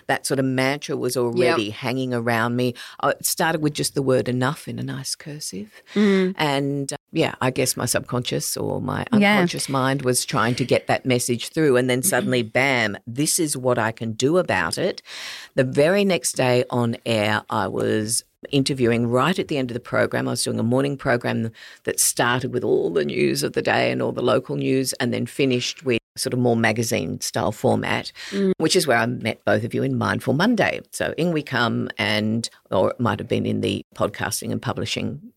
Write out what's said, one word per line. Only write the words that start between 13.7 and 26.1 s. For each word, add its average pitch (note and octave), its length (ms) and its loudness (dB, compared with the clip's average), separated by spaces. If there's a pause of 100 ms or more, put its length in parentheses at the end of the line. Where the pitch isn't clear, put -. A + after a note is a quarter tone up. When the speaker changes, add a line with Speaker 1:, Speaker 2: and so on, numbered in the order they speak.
Speaker 1:
I A2+ 140 0
can A2+ 220 -6
do C#3+ 240 2
about F#2+ 400 0
it. D#3+ 240 -2 (540)
The C3+ 100 4
very D#3 400 4
next - 320 0
day B2+ 320 4
on A#2 260 0 (100)
air, G#2+ 440 2
I G#2 180 0
was A2 560 -2 (260)
interviewing B2+ 580 2
right C3+ 300 2
at F3 120 -4
the D#3 80 -2
end C3 120 -4
of A#2 60 -10
the - 40 -6
program. A#2+ 480 -2
I B2+ 40 -2
was A#2+ 120 -2
doing A#2 160 -2
a A2+ 40 0
morning C3+ 340 0
program A#2+ 540 -2 (320)
that - 160 -4
started B2 540 0
with B2 100 -2
all C#3+ 280 2
the D#3+ 140 0
news C#3 380 0
of B2 100 -4
the C3 80 -2
day B2 300 2
and B2+ 100 -2
all B2 120 -2
the B2 100 -4
local C3 320 0
news C3+ 380 0
and A#2+ 200 -2
then A#2 140 -2
finished B2+ 580 -2
with A#2 140 2 (180)